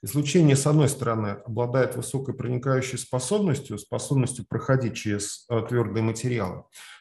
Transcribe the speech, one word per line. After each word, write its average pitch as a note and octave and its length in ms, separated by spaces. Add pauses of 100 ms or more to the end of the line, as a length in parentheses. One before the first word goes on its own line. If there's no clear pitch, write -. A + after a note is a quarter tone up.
излучение, C#3+ 520
с C#3 120
одной D3+ 220
стороны, A2 400
обладает A#2+ 640
высокой C3 400
проникающей B2+ 640
способностью, C3 800
способностью - 680
проходить A#2+ 480
через, - 540
а, A2+ 140
твердые A2+ 400
материалы. A2+ 640 (360)